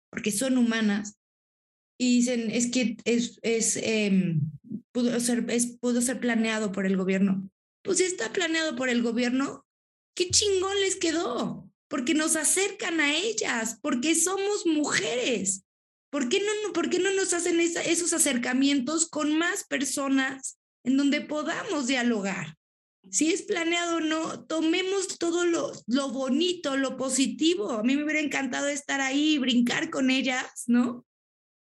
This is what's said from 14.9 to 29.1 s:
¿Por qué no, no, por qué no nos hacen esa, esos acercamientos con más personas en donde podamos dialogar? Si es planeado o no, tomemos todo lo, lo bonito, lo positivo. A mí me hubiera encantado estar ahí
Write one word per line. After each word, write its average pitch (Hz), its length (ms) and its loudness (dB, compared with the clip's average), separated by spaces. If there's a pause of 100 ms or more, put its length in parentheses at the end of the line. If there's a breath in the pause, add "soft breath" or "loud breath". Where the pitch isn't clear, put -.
¿Por 269 160 -2
qué 392 120 2
no, 415 280 -2
no, 330 60 -6
por 320 160 0
qué 359 80 0
no 370 160 0
nos 381 180 0
hacen 339 260 0
esa, 339 220 0
esos 330 320 0
acercamientos 277 960 2
con 302 300 0
más 359 260 0
personas 269 960 -2 (260)
en 269 140 2
donde 285 240 2
podamos 302 640 -4
dialogar? 233 680 0 (540)
Si 302 220 2
es 392 80 0
planeado 339 560 0
o 330 40 0
no, 320 440 -2
tomemos 359 720 0
todo 339 300 0
lo, 330 260 0 (140)
lo 269 260 0
bonito, 277 640 0
lo 262 220 0
positivo. 302 720 0
A 220 120 -2
mí 262 140 2
me 294 80 0
hubiera 302 160 0
encantado 277 480 -2
estar 277 320 -4
ahí 285 360 2